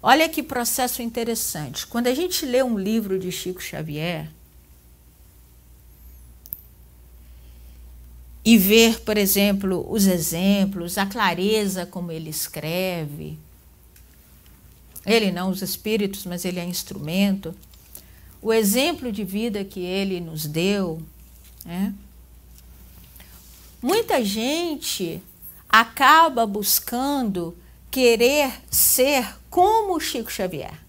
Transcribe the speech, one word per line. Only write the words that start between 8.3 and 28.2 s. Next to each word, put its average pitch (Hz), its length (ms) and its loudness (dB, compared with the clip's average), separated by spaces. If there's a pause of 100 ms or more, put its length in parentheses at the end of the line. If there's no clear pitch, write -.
e 226 120 10
ver, 226 440 6
por 214 160 0
exemplo, 196 720 2
os 202 180 4
exemplos, 180 920 0
a 196 80 0
clareza 196 800 0
como 175 240 -10
ele 160 200 -10
escreve, 156 1080 -6 (1700)
ele 214 240 4
não, 180 180 -4
os 185 120 -4
espíritos, 202 640 -4
mas 175 180 -8
ele 180 160 -4
é 175 60 -6
instrumento, 180 920 -2 (840)
o 226 100 -2
exemplo 247 580 2
de 214 140 -6
vida 202 400 -4
que 196 160 -10
ele 185 400 -2
nos 160 260 -8
deu, 165 560 -2 (640)
né? 185 280 -4 (1900)
Muita 381 400 2
gente 220 1000 -2 (460)
acaba 262 760 6
buscando 214 1120 -2 (320)
querer 254 640 4 (180)